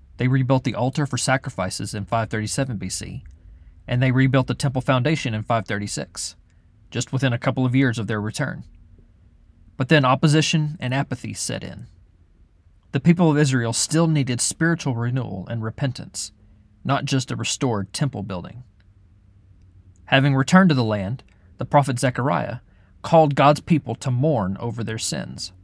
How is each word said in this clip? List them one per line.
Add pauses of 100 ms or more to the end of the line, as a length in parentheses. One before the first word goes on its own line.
(180)
They
rebuilt
the
altar
for
sacrifices
in
five
thirty-seven
B
C, (640)
and
they
rebuilt
the
temple
foundation
in
five
thirty-six, (540)
just
within
a
couple
of
years
of
their
return. (1120)
But
then
opposition
and
apathy
set
in. (1080)
The
people
of
Israel
still
needed
spiritual
renewal
and
repentance, (520)
not
just
a
restored
temple
building. (1400)
Having
returned
to
the
land, (360)
the
prophet
Zechariah (420)
called
God's
people
to
mourn
over
their
sins. (120)